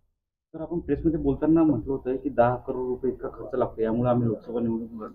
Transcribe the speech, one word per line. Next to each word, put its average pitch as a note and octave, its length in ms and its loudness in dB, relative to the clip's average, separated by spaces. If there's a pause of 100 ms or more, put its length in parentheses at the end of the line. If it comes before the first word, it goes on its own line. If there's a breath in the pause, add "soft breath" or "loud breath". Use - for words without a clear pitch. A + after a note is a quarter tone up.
(500)
सर, D#3+ 120 -10
आपण D#3+ 180 -4
प्रेसमध्ये D3+ 400 0
बोलताना D3+ 440 4
म्हटलं C3 280 2
होतं C3 260 -2
की C#3+ 120 -4
दहा A#2+ 200 6
करोड B2+ 380 -4
रुपये B2 240 -2
इतका - 160 -6
खर्च A2+ 320 -6
लागतो, A2+ 220 -2
यामुळे A#2 280 0
आम्ही A#2+ 180 2
लोकसभा A2+ 320 -4
निवडणूक A2+ 560 -6